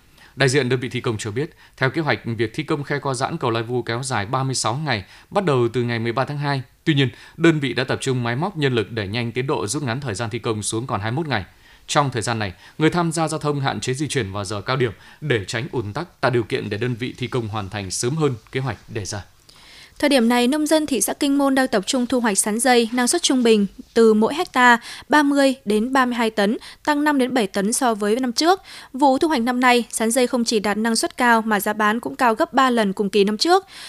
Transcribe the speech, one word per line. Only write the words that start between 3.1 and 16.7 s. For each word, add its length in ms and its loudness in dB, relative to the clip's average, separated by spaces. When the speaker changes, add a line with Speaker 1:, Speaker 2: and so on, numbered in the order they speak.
Speaker 1:
giãn 220 -4
cầu 140 -2
Lai 120 -2
Vu 200 -4
kéo 200 -6
dài 240 -4
ba 160 -2
mươi 120 -2
sáu 200 -2
ngày, 200 -2
bắt 140 -2
đầu 280 2
từ 100 -2
ngày 160 -2
mười 140 -2
ba 120 0
tháng 140 -6
hai. 240 -2
Tuy 100 2
nhiên, 140 2
đơn 240 2
vị 140 -4
đã 100 -2
tập 160 -4
trung 220 -2
máy 140 -2
móc, 200 -4
nhân 180 0
lực 160 0
đẩy 180 -4
nhanh 240 -4
tiến 140 -4
độ, 200 -2
rút 160 -4
ngắn 180 -4
thời 140 -6
gian 160 -6
thi 80 -6
công 240 -4
xuống 240 -4
còn 140 -4
hai 100 -4
mươi 60 -4
mốt 120 -4
ngày. 160 -2
Trong 240 0
thời 120 -4
gian 160 -2
này, 140 -6
người 120 4
tham 220 0
gia 160 -2
giao 120 -4
thông 200 -2
hạn 200 -2
chế 140 -4
di 140 -4
chuyển 240 -2
vào 120 -6
giờ 160 -8
cao 160 -4
điểm 160 0
để 240 -4
tránh 280 -6
ùn 200 -6
tắc, 280 -10
tạo 100 0
điều 120 0
kiện 280 -6